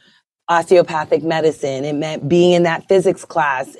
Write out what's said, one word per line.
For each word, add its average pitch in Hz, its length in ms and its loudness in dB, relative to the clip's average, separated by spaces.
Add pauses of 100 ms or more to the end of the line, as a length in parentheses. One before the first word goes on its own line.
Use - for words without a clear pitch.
(480)
osteopathic 165 760 0
medicine. 151 640 -4
It 151 80 -6
meant 151 360 -6
being 175 240 4
in 175 100 2
that 165 260 -2
physics 185 380 0
class 139 540 -4